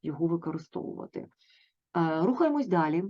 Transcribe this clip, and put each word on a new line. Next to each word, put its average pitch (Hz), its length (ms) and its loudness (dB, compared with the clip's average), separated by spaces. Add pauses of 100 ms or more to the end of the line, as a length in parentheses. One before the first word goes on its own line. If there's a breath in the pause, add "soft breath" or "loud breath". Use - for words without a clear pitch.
його 156 240 0
використовувати. - 1000 -6 (720 soft breath)
Е, 160 240 2
рухаємось 277 460 2
далі. 165 420 2